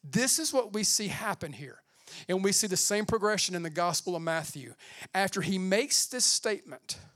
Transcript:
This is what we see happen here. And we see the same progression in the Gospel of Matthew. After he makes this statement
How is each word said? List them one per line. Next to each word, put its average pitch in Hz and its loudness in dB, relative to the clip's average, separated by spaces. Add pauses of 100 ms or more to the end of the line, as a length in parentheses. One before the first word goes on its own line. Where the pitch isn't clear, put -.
This 220 2
is 311 -2
what 233 0
we 214 -2
see 202 2
happen 170 -4
here. 135 -16 (440)
And 185 0
we 196 4
see 202 4
the 185 0
same 208 2
progression 208 0
in 175 -2
the 170 -4
Gospel 175 -2
of 165 -4
Matthew. 160 -4 (420)
After 190 2
he 185 0
makes 190 2
this 254 -2
statement - -2 (200)